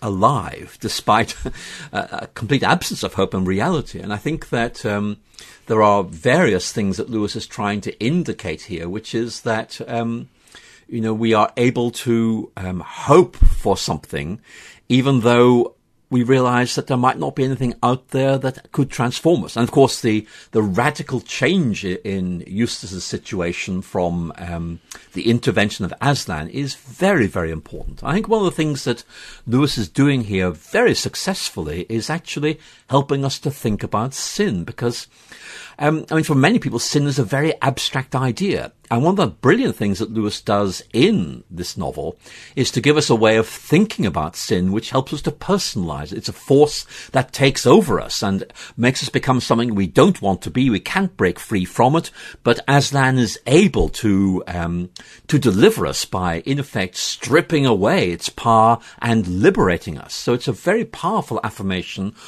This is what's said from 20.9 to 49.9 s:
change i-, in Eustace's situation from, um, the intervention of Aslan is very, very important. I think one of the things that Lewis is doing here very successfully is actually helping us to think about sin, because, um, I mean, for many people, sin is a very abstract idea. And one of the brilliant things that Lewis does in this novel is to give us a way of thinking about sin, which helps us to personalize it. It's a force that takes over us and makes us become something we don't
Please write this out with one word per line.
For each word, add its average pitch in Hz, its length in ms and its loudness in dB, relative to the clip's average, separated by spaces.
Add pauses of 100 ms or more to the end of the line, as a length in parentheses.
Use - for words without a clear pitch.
change 135 680 0
i-, 90 180 -2
in 92 440 -4
Eustace's 95 560 -6
situation 90 800 -6
from, 87 560 -4
um, 85 420 -8 (340)
the 92 160 -2
intervention 110 540 0
of 87 180 -4
Aslan 113 480 -2
is 139 260 -8
very, 147 520 0
very 82 240 -4
important. - 520 -12
I 143 100 -2
think 214 140 -2
one 220 120 2
of 196 60 0
the 165 60 0
things 151 320 -2
that 123 200 -4 (440)
Lewis 131 300 2
is 104 120 -2
doing 135 360 2
here 92 260 0
very 190 420 0
successfully - 960 -6
is 113 200 -4
actually 156 500 -4 (300)
helping 139 360 2
us 135 140 -4
to 143 120 -4
think 107 300 -4
about 117 320 -4
sin, 131 500 -4
because, - 440 -6 (720)
um, 156 320 0
I 156 40 2
mean, 160 80 4
for 151 120 2
many 151 240 4
people, 117 200 -4
sin 143 280 0
is 139 120 -2
a 127 40 2
very 139 380 -2
abstract 131 540 -2
idea. 127 560 -2 (200)
And 117 120 2
one 180 100 4
of 196 40 -2
the 170 100 2
brilliant 135 480 2
things 101 220 -2
that 107 160 -6
Lewis 107 260 -2
does 101 440 -2 (100)
in 110 560 2
this 85 260 -10
novel 76 420 -6 (380)
is 131 160 0
to 131 100 -2
give 151 160 4
us 147 120 2
a 123 60 4
way 110 220 6
of 113 100 2
thinking - 580 0
about 78 300 -2
sin, 95 360 0
which 107 200 -4
helps 131 200 -2
us 147 120 -6
to 170 80 -4
personalize 85 800 -4
it. - 80 -10
It's - 100 -8
a 101 40 -8
force - 520 2 (260)
that - 220 -2
takes 135 320 2
over 123 340 6
us - 220 -8
and 98 240 -2 (320)
makes 120 240 0
us 131 80 -6
become 127 320 0
something 117 320 0
we 98 140 2
don't 175 340 4